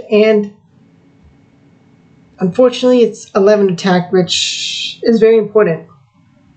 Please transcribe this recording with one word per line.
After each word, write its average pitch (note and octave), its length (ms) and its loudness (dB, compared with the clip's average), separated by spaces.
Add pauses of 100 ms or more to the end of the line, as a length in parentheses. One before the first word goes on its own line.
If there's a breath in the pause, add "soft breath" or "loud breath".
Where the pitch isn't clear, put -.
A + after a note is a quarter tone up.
(120)
and G#3+ 440 2 (1800)
unfortunately B3 640 0
it's - 340 -4
eleven G3+ 340 2
attack, F3+ 420 -2
which - 920 -4
is A3+ 160 2
very A3+ 180 4
important, G#3 520 -2 (680)